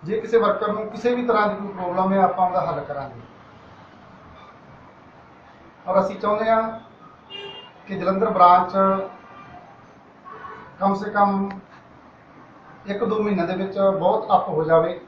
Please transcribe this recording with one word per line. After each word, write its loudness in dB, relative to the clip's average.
ਜੇ -4
ਕਿਸੇ 2
ਵਰਕਰ 2
ਨੂੰ -6
ਕਿਸੇ -2
ਵੀ -2
ਤਰ੍ਹਾਂ 2
ਦੀ -2
ਕੋਈ -8
ਪ੍ਰੋਬਲਮ -2
ਹੈ, 2
ਆਪਾਂ 2
ਉਹਦਾ 0
ਹੱਲ -6
ਕਰਾਂਗੇ। -12
ਔਰ 4
ਅਸੀਂ -2
ਚਾਹੁੰਦੇ 0
ਹਾਂ 0
ਕਿ -8
ਜਲੰਧਰ 0
ਬ੍ਰਾਂਚ 6
ਕਮ 2
ਸੇ -8
ਕਮ 0
ਇੱਕ -4
ਦੋ -2
ਮਹੀਨਿਆਂ 0
ਦੇ -4
ਵਿੱਚ -6
ਬਹੁਤ 2
ਅੱਪ 2
ਹੋ -2
ਜਾਵੇ 2